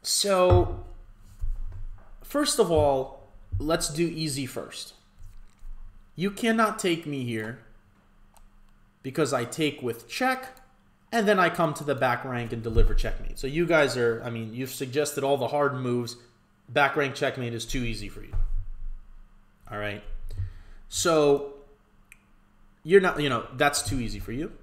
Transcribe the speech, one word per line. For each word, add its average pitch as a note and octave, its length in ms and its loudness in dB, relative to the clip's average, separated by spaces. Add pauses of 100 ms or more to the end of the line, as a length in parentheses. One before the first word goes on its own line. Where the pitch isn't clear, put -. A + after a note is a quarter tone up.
So, F#3 840 4 (1400)
first C#4+ 340 -2
of F#3 140 4
all, C#3+ 560 0 (320)
let's D#3+ 300 0
do D#3+ 180 -2
easy D3 380 -4
first. - 480 -12 (1200)
You F#3+ 160 -2
cannot A3 480 0
take E3 260 0
me C#3 180 -6
here A2+ 360 -6 (1400)
because C3+ 280 0
I B2 140 0
take D3 360 -2
with A#2 280 -6
check, C4 480 -2 (540)
and A3 160 2
then G3+ 120 4
I F3 100 4
come E3 260 0
to - 80 -10
the C#3 120 0
back B2 300 0
rank A#2+ 260 -6
and A#2 100 -6
deliver A2 320 6
checkmate. - 460 0
So C#3 80 -6
you D#3 180 0
guys D3 320 4
are, A#2 260 2
I B2 60 -8
mean, A2+ 240 -8
you've B2+ 180 -6
suggested C#3 520 -2
all C#3 140 4
the B2 100 0
hard C#3 280 0
moves. A#2+ 420 -4 (500)
Back C3+ 280 2
rank C#3 200 0
checkmate B2+ 380 -2
is A2+ 120 -6
too C3 180 -2
easy G#2 260 -6
for - 120 -14
you. - 120 -14 (1400)
All A2 60 -8
right? G#2 260 -6 (840)
So D3 640 4 (1300)
you're F#3 180 8
not, E3+ 200 0
you D3 80 0
know, A#2 260 -4
that's C#3+ 260 2
too C#3 180 -2
easy G#2 200 -6
for A2+ 140 -8
you. D#3 180 -6 (120)